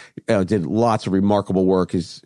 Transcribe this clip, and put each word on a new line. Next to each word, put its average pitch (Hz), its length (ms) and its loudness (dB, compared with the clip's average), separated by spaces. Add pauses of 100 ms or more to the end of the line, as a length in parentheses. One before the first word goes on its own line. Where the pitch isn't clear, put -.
(300)
uh, 101 160 2
did 90 200 0
lots 110 420 0
of 101 40 -4
remarkable 98 540 2
work. 92 260 2
He's, - 340 -6